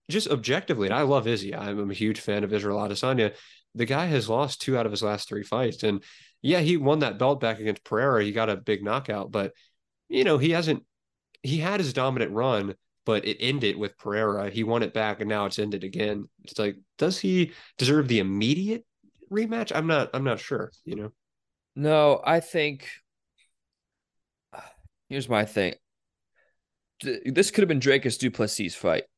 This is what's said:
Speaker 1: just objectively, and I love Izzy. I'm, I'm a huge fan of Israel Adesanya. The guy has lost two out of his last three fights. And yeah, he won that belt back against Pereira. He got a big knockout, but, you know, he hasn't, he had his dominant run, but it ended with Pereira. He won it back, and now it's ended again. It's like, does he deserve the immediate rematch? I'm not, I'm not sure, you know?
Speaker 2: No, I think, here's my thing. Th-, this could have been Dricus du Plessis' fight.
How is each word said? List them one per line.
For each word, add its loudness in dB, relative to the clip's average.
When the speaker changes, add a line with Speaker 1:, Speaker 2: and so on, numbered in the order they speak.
Speaker 1:
just -2
objectively, 0
and 0
I 2
love 2
Izzy. -2
I'm, -6
I'm -4
a -6
huge -2
fan -2
of -2
Israel -2
Adesanya. 0
The -2
guy 0
has 0
lost 0
two 0
out 0
of -2
his -4
last -2
three -6
fights. -2
And 0
yeah, 2
he 2
won 4
that 0
belt 2
back 0
against -4
Pereira. 2
He 0
got 0
a -2
big -2
knockout, -4
but, -2
you 2
know, 6
he 2
hasn't, 0
he -2
had 0
his -2
dominant 0
run, 0
but 2
it -2
ended 0
with -6
Pereira. -2
He -2
won 2
it -4
back, -2
and -4
now 0
it's -4
ended -4
again. -4
It's -10
like, -2
does 0
he 2
deserve 4
the 4
immediate 0
rematch? -2
I'm 0
not, 2
I'm -2
not 0
sure, -6
you -10
know? -10
Speaker 2:
No, 4
I 4
think, -4
here's -8
my 2
thing. -2
Th-, -6
this 2
could 4
have 6
been 2
Dricus 4
du 2
Plessis' -2
fight. 0